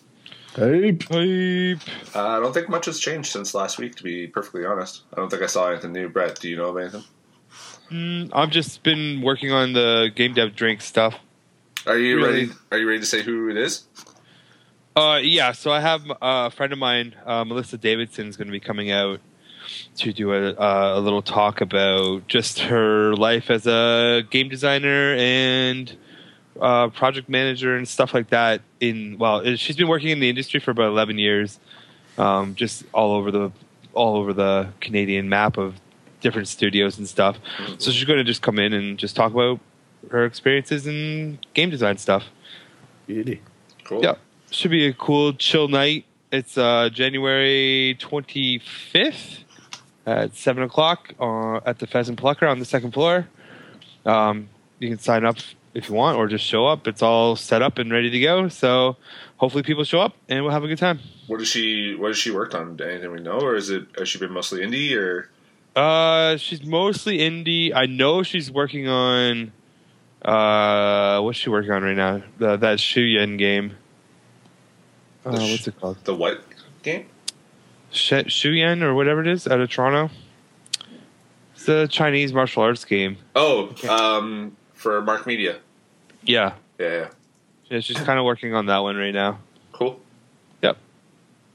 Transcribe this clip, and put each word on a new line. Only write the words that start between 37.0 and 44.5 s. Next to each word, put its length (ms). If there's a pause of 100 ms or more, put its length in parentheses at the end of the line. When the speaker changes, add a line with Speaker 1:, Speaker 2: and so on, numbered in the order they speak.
Speaker 2:
stuff. 300 (180)
Speaker 3:
Mm-hmm. 220
Speaker 2:
So 120
she's 140
gonna 200
just 180
come 160
in 160
and 240
just 180
talk 160
about 260 (520)
her 160
experiences 600
in 520 (160)
game 160
design 260
stuff. 280 (840)
Speaker 1:
Beauty. 340 (440)
Speaker 3:
Cool. 180
Speaker 2:
Yeah. 140 (340)